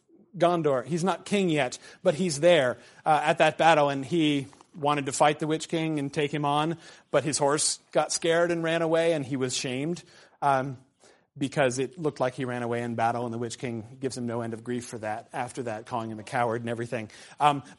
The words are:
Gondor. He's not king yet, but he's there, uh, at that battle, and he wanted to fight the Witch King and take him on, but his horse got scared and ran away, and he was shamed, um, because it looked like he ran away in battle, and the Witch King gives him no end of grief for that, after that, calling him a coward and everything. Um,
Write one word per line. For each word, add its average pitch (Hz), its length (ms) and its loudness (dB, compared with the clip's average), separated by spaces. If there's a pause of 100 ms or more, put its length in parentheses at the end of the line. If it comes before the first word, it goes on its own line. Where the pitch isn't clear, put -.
(380)
Gondor. 151 480 2
He's 165 180 -2
not 180 220 -2
king 196 240 2
yet, 143 300 0 (240)
but 180 100 4
he's 151 260 -2
there, 147 380 4 (280)
uh, 151 180 4
at 160 160 2
that 156 180 4
battle, 156 320 6
and 139 160 -4
he 147 420 0 (300)
wanted 143 300 0
to 139 40 -4
fight 151 280 4
the 160 80 -4
Witch 156 220 -4
King 160 280 -2
and 143 160 -4
take 147 180 -2
him 151 140 -2
on, 151 320 0 (320)
but 143 140 4
his 143 140 -2
horse 147 420 0 (120)
got 156 200 0
scared 170 400 2
and 170 120 -2
ran 165 180 0
away, 165 320 2
and 143 120 -2
he 131 120 -4
was 127 180 -2
shamed, 143 480 -4 (380)
um, 135 360 0 (580)
because 135 440 0
it 127 180 -4
looked 156 220 -4
like 127 160 -2
he 135 100 -6
ran 123 160 -6
away 120 220 -4
in 120 100 -6
battle, 117 320 0
and 113 80 -6
the 117 60 -6
Witch 117 180 -6
King 120 420 -8
gives 131 160 -6
him 123 120 -6
no 117 140 -4
end 113 120 -6
of 110 100 -12
grief 120 220 -6
for 120 140 -12
that, 107 340 -8
after 127 300 -6
that, 113 240 -8
calling 113 240 -6
him 107 80 -10
a 104 40 -14
coward 120 380 -2
and 117 80 -6
everything. 113 400 -6 (300)
Um, 143 240 4 (160)